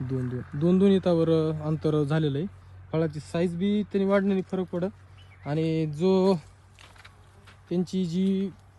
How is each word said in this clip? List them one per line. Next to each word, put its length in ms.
दोन, 280
दोन, 120
दोन, 260
दोन 120
इंचावर, 380
अ, 380
अंतर 360
झालेलं 340
आहे. 100
फळाची 280
साईज 360
बी 280
त्यांनी 260
वाढण्याने 320
फरक 260
पडत 800
आणि 380
जो 480
त्यांची 360
जी 440